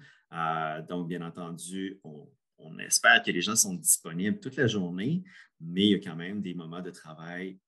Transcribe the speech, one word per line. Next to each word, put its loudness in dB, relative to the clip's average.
Euh, -2
donc, -4
bien -4
entendu, -8
on, -16
on -16
espère 6
que 0
les 2
gens 0
sont 4
disponibles 0
toute -8
la 4
journée, 0
mais 2
il 8
y 6
a 0
quand -8
même -6
des -6
moments -8
de -10
travail -12